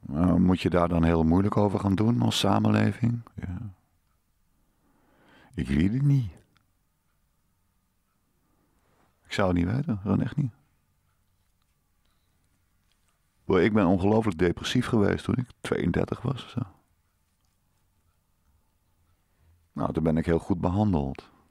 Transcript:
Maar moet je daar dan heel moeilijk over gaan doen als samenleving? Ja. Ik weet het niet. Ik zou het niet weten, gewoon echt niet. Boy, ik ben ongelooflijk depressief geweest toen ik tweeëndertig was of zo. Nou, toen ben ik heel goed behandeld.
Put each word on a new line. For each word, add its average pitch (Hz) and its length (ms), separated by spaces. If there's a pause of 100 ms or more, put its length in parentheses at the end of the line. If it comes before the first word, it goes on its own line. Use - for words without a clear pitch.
Maar 87 400
moet 92 200
je 92 100
daar 85 180
dan 85 160
heel 82 200
moeilijk 95 320
over 104 220
gaan 98 160
doen 117 280
als 113 160
samenleving? 107 840 (120)
Ja. 90 240 (2000)
Ik 67 140
weet 78 240
het 135 100
niet. 139 300 (3000)
Ik - 80
zou 101 160
het 90 80
niet 87 180
weten, 127 240
gewoon 101 240
echt - 140
niet. 139 160 (3000)
Boy, 95 160
ik 104 120
ben 104 140
ongelooflijk 98 520
depressief 90 480
geweest 98 380
toen - 120
ik 123 140 (100)
tweeëndertig - 600
was 127 220
of - 60
zo. 120 100 (3000)
Nou, - 200
toen 78 100
ben 80 140
ik 80 100
heel 82 120
goed 87 220
behandeld. 87 680 (200)